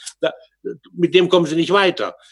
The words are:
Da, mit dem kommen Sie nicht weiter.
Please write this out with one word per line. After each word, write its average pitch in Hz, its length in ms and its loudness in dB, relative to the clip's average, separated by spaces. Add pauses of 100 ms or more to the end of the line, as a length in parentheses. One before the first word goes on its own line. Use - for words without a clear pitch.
(220)
Da, - 120 -2 (600)
mit 170 220 -2
dem 180 140 4
kommen 175 180 2
Sie 156 80 -6
nicht 165 180 0
weiter. 180 420 0 (160)